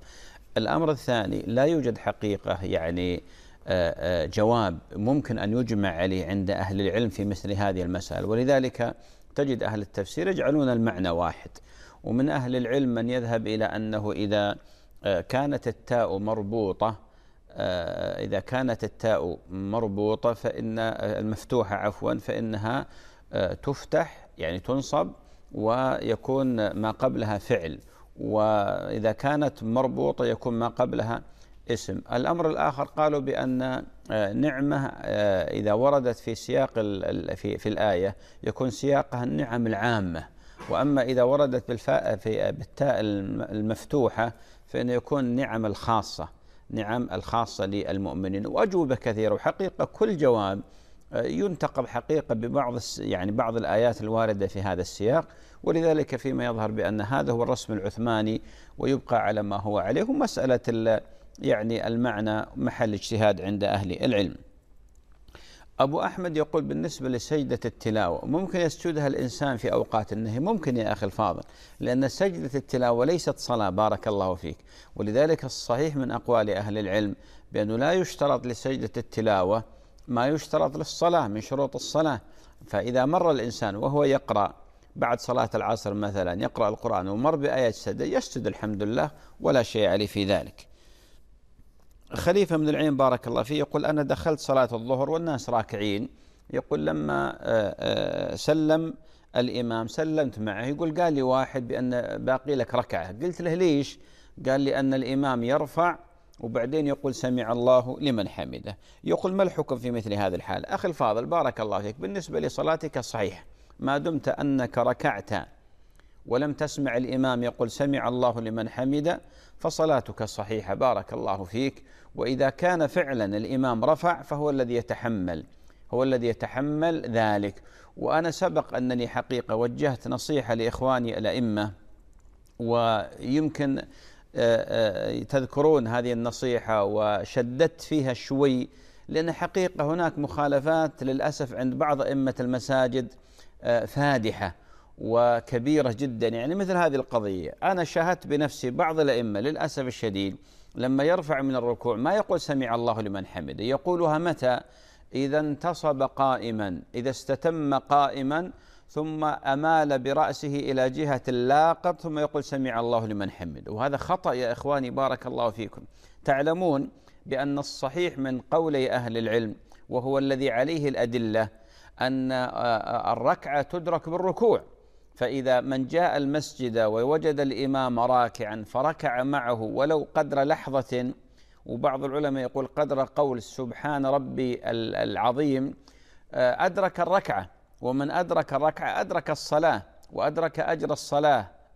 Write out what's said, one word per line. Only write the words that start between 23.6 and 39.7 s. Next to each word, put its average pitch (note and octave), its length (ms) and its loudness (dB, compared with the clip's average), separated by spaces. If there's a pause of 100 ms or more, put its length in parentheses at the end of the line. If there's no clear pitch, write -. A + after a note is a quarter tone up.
يعني E2 220 -4
تنصب C#3 520 -2 (400)
ويكون A#2 1200 0
ما G#2+ 200 -2
قبلها A2+ 460 0
فعل، F2 420 -2 (400)
وإذا G#2+ 920 2
كانت C#3+ 520 0
مربوطة B2+ 640 0
يكون A#2 280 -2
ما A#2 140 0
قبلها A#2 560 -2 (480)
اسم. G2 300 -4 (120)
الأمر D#3+ 360 0
الآخر C#3+ 340 0
قالوا D3+ 360 2
بأن، C3 420 -2 (500)
آه، G#2 220 0
نعمة، C#3 580 0 (100)
آه، G2+ 520 2
إذا G#2 200 2
وردت B2+ 440 4
في A2+ 180 -6
سياق C3 420 0
ال-، G2+ 260 -2
ال-، D#2+ 340 -4
في، G#2 200 -4
في - 120 -4
الآية G2 460 2 (280)
يكون B2+ 260 -2
سياقها C3+ 540 0
النعم B2 440 -2
العامة، G2+ 600 0 (420)